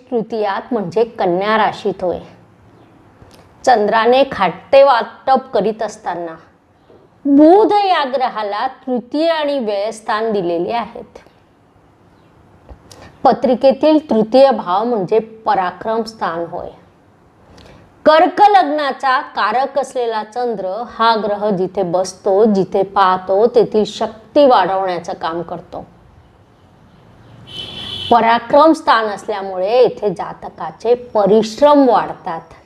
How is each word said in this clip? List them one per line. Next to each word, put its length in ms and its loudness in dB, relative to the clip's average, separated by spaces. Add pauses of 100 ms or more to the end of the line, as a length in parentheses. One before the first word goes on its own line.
(120)
तृतीयात, 640 -6
म्हणजे 300 -2
कन्या 540 -2
राशीत 460 -4
होय. 160 -4 (1500)
चंद्राने 680 4
खाते 520 2
वाटप 680 0
करीत 300 -2
असताना 520 -10 (920)
बुध 460 6
या 320 0 (100)
ग्रहाला 540 -4
तृतीय 600 -4
आणि 300 -2
व्ययस्थान 720 -4
दिलेले 400 -2
आहेत. 480 -10 (2000)
पत्रिकेतील 840 2
तृतीय 420 4
भाव 320 -4
म्हणजे 360 -2
पराक्रम 840 -4
स्थान 460 -8
होय. 180 -12 (1400)
कर्क 360 4
लग्नाचा 800 2
कारक 580 -2
असलेला 440 -4
चंद्र 680 -6
हा 340 0
ग्रह 260 -2
जिथे 340 -2
बसतो, 640 0
जिथे 380 0
पाहतो, 640 0
तेथील 380 0
शक्ती 600 -2
वाढवण्याचं 680 0
काम 280 -8
करतो. 440 -14 (2250)
पराक्रम 600 4
स्थान 320 0
असल्यामुळे 760 -2
येथे 280 0
जातकाचे 840 -6
परिश्रम 960 2
वाढतात. 520 -2 (240)